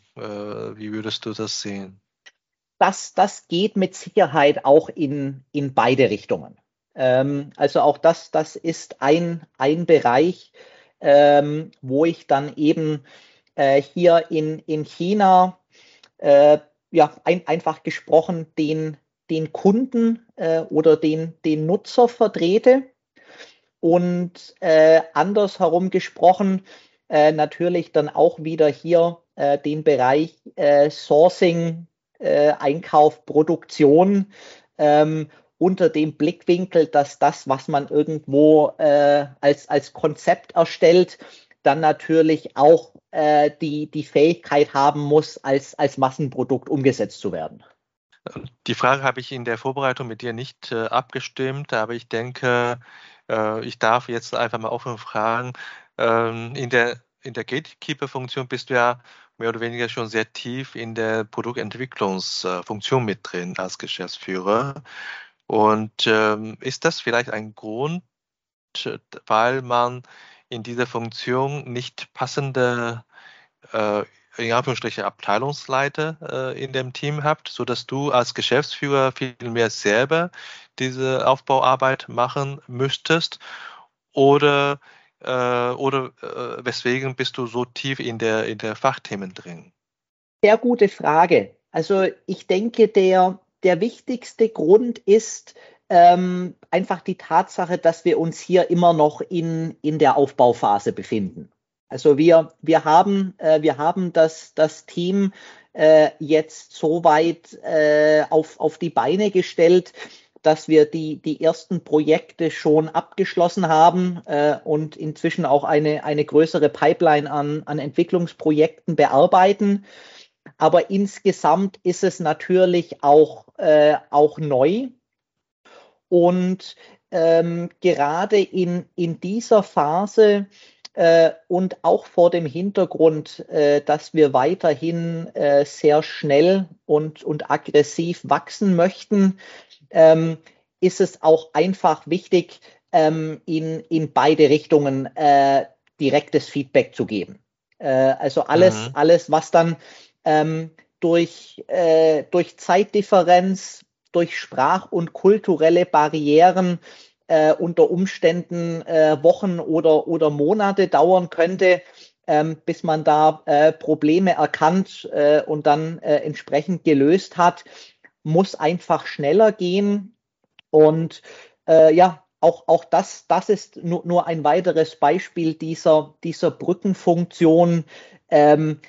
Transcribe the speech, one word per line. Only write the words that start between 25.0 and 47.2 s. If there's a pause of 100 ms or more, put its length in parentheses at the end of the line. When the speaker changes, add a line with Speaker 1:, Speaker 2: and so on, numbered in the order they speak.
Speaker 2:
andersherum
gesprochen, (480)
äh,
natürlich
dann
auch
wieder
hier, (120)
äh,
den
Bereich, (180)
äh,
Sourcing, (320)
äh,
Einkauf,
Produktion, (460)
ähm, (260)
unter
dem
Blickwinkel,
dass
das,
was
man
irgendwo,
äh, (160)
als,
als
Konzept
erstellt, (460)
dann
natürlich
auch, (160)
äh, (120)
die,
die
Fähigkeit
haben
muss,
als,
als
Massenprodukt
umgesetzt
zu